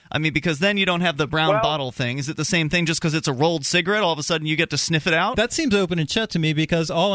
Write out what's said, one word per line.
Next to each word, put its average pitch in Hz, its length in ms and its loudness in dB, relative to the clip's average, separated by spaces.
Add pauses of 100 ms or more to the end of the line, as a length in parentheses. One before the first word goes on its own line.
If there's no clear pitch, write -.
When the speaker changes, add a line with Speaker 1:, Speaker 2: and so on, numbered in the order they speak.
(100)
Speaker 1:
I - 80 -2
mean, 156 140 0
because 156 260 0
then 202 200 2
you 190 80 2
don't 175 160 2
have 165 160 0
the 151 80 0
brown 156 240 2
Speaker 2:
Well 214 120 2
Speaker 1:
bottle 143 300 -2
thing. 123 240 -2
Is 139 140 -6
it 151 80 -6
the 151 80 -2
same 160 240 2
thing 175 160 0
just 160 160 -2
'cause 160 100 0
it's 156 160 -2
a 147 60 2
rolled 151 320 0
cigarette? 185 360 0
All 170 120 2
of 156 40 -4
a 151 40 -6
sudden 156 240 -2
you 156 100 -2
get 160 140 0
to 147 80 -4
sniff 160 280 0
it 151 60 2
out? 185 240 2
Speaker 3:
That 226 160 0
seems 285 220 0
open 180 240 0
and 156 120 -2
shut 220 200 -2
to - 80 -2
me 156 160 2
because 160 360 0
all 185 240 2